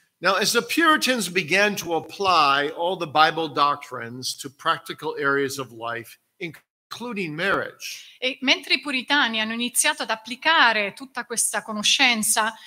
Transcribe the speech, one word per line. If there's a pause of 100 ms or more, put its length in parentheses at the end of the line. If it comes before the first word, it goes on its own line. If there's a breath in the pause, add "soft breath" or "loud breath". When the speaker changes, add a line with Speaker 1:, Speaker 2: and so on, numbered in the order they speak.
(180)
Speaker 1:
Now,
as
the
Puritans
began
to
apply
all
the
Bible
doctrines
to
practical
areas
of
life, (200)
including
marriage,
Speaker 2:
E
mentre
i
puritani
hanno
iniziato
ad
applicare
tutta
questa
conoscenza (120 loud breath)